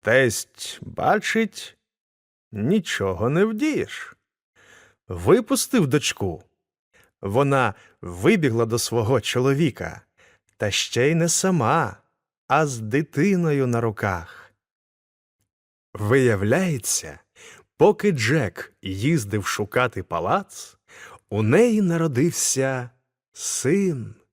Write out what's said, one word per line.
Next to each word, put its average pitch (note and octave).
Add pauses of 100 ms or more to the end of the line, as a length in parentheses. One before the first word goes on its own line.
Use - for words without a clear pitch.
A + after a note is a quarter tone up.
Тесть -
бачить, - (720)
нічого G#2+
не E3+
вдієш. A3+ (920)
Випустив E3+
дочку. G#2 (760)
Вона B2+ (260)
вибігла A#2
до A2+
свого A2+
чоловіка, C3 (560)
та G#2
ще B2
й E3
не E3
сама, D3+ (500)
а D3+
з B2+
дитиною D3
на A#2
руках. G2+ (1400)
Виявляється, B2 (560)
поки G#3
Джек A#2+ (100)
їздив G#2
шукати B2
палац, F2+ (540)
у G#2+
неї G#3+
народився C3+ (420)
син. C#3 (180)